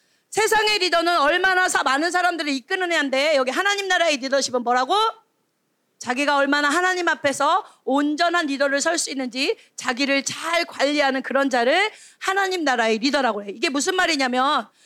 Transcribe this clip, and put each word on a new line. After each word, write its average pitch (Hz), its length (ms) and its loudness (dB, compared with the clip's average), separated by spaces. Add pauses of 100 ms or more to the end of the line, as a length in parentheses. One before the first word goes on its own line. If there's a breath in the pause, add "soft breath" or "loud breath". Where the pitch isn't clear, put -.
(300)
세상의 427 480 2
리더는 339 420 2
얼마나 359 480 2
사-, 370 140 0
많은 285 280 0
사람들을 339 400 0
이끄는 349 420 -4
애인데 285 440 0
여기 254 140 0
하나님 392 380 -2
나라의 339 300 2
리더십은 254 440 -2
뭐라고? 254 320 0 (1040)
자기가 277 380 -2
얼마나 285 320 2
하나님 359 400 0
앞에서 302 560 0 (200 loud breath)
온전한 302 640 0
리더를 277 340 0
설 330 180 0
수 - 120 -4
있는지 269 460 -4 (200 soft breath)
자기를 269 480 -2
잘 339 400 -4
관리하는 277 580 0
그런 269 280 0
자를 285 400 2 (280 loud breath)
하나님 381 460 -2
나라의 226 340 2
리더라고 240 440 0
해. 202 80 -12
이게 226 180 -4
무슨 294 260 -2
말이냐면 269 720 0 (180 soft breath)